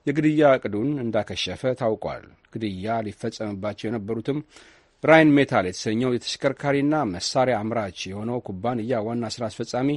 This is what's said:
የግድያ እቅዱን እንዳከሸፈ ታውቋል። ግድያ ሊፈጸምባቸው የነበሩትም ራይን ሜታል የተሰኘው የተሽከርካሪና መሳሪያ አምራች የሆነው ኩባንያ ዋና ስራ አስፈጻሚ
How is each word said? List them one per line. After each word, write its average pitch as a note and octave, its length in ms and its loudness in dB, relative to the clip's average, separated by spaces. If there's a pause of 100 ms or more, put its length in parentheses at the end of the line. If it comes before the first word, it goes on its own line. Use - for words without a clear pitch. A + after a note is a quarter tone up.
የግድያ D3+ 460 4
እቅዱን A#2 360 0 (100)
እንዳከሸፈ G#2 600 -4 (120)
ታውቋል። G2+ 480 -4 (280)
ግድያ G#2+ 540 -6
ሊፈጸምባቸው G#2 840 -8
የነበሩትም A2+ 520 -4 (640)
ራይን D#3 280 8
ሜታል C3 340 4
የተሰኘው A2+ 460 -2
የተሽከርካሪና C#3 840 0 (100)
መሳሪያ A#2+ 520 0
አምራች A2 460 -4
የሆነው G#2+ 380 -6
ኩባንያ A2+ 580 -4
ዋና A#2 300 -4
ስራ B2 160 -8
አስፈጻሚ B2 520 -4